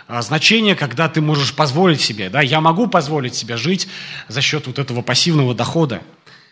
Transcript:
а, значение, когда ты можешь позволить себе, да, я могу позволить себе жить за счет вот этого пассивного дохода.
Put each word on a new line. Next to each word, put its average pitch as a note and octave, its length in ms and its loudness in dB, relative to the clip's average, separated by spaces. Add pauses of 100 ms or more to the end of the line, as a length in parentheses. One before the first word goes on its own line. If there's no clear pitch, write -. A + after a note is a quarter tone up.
а, A#2+ 140 -4
значение, G3 520 2
когда C#3+ 320 -2
ты D#3+ 140 0
можешь D3 320 0
позволить D3+ 480 2
себе, G2+ 300 -4
да, C#3 100 2
я D3+ 200 4
могу E3 260 2
позволить D3 480 0
себе A#2 220 -6
жить F3 300 -2 (400)
за A#2+ 140 -4
счет D3 240 -2
вот B2+ 140 -8
этого B2 240 -4
пассивного C#3+ 500 2
дохода. B2 480 -2 (500)